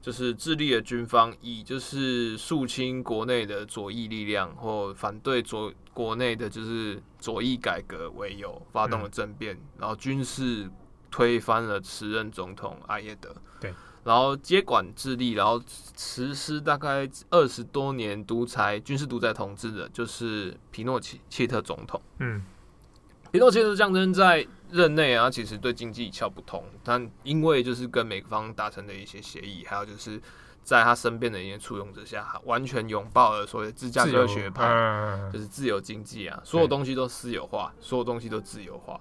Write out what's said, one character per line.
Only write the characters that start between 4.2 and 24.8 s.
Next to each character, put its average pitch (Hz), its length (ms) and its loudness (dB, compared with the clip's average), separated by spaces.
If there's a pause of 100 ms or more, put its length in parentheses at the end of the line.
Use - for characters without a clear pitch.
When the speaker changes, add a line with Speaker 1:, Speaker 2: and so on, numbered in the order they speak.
Speaker 1:
量 98 300 -2
或 104 380 -4
反 104 280 -6
对 127 200 0
左-， 107 320 -6 (220)
国 113 200 -2
内 120 200 0
的 107 120 -6
就 110 160 -8
是 110 380 -6 (160)
左 110 240 -4
翼 123 160 0
改 90 300 -4
革 82 240 -10
为 101 240 -10
由 98 260 -12 (100)
发 110 160 2
动 113 140 -2
了 104 80 -8
政 104 240 -6
变， 101 220 -10
Speaker 2:
嗯。 82 60 -18 (180)
Speaker 1:
然 104 100 -4
后 110 60 -4
军 135 280 -2
事 120 460 -4 (400)
推 120 300 4
翻 113 260 2
了 101 160 -2
时 104 300 -8
任 110 180 -2
总 92 260 -10
统 98 300 -10
阿 104 140 -4
耶 107 200 -14
德。 - 160 -16 (240)
Speaker 2:
对。 95 140 -8 (300)
Speaker 1:
然 117 120 6
后 135 220 6
接 175 240 4
管 113 240 2 (100)
智 131 200 -4
利， 123 160 0
然 104 120 4
后 113 160 4 (380)
实 135 380 -6
施 151 260 -6
大 147 160 2
概 139 320 -2 (220)
二 160 160 8
十 120 160 -6
多 139 280 -2
年 107 320 -4
独 117 220 0
裁， 104 360 0
军 143 140 -4
事 139 120 -2
独 120 120 -4
裁 113 140 2
统 101 220 -6
治 113 160 -8
的， 95 180 -8
就 117 160 -4
是 110 500 -6 (140)
皮 - 140 -10
诺 127 160 0
切-， - 180 -12 (100)
切 - 200 0
特 120 120 0
总 - 280 -8
统。 - 120 -6 (200)
Speaker 2:
嗯。 110 260 -4 (920)
Speaker 1:
皮 214 40 8
诺 247 120 12
切 220 120 6
特 208 120 4
象 202 180 4
征 185 200 6
在 180 340 8 (240)
任 170 240 6